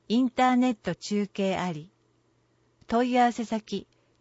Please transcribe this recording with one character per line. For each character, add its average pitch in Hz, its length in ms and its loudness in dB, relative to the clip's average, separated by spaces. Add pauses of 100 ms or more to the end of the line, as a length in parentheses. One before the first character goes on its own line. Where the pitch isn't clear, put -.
イ 226 140 2
ン 262 80 2
タ 254 220 2
ー 247 60 4
ネ 254 140 4
ッ - 40 -4
ト - 180 -6
中 208 320 -4
継 190 320 -4
あ 180 140 -4
り。 156 180 -12 (960)
問 240 240 0
い 247 80 4
合 247 60 6
わ 240 80 2
せ 240 100 -6
先、 214 420 -6 (360)